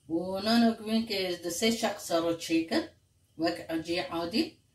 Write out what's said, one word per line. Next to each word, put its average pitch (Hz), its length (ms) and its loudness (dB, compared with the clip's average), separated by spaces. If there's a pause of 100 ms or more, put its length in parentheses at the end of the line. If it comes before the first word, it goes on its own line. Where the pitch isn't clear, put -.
و 180 300 -2
نانو 226 360 6
گوین 220 320 0
که 185 360 -2
ده 175 80 -4
سه 226 200 2
شخص - 400 -2
را 170 240 2
چه 165 300 0
کن؟ - 180 0 (560)
وک 170 320 -2
عجی 165 280 -2
عادی. 170 600 -2 (160)